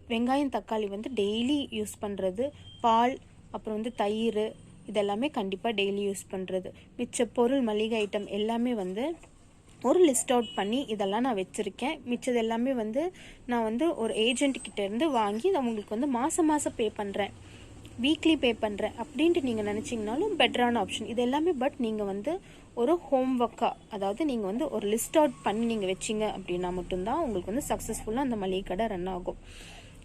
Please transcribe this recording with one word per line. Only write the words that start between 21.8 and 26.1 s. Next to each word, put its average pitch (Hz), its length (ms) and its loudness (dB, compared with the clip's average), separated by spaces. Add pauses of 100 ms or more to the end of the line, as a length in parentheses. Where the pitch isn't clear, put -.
வந்து 202 360 -4 (340)
ஒரு 262 220 4
ஹோம் 262 440 2
ஒர்க்கா, 226 320 0 (180)
அதாவது 202 340 -2
நீங்க 240 220 0
வந்து 247 240 -2
ஒரு 208 180 -2
லிஸ்ட் 220 280 0
அவுட் 302 260 4
பண்ணி 214 220 0
நீங்க 226 220 0
வச்சீங்க 214 520 -2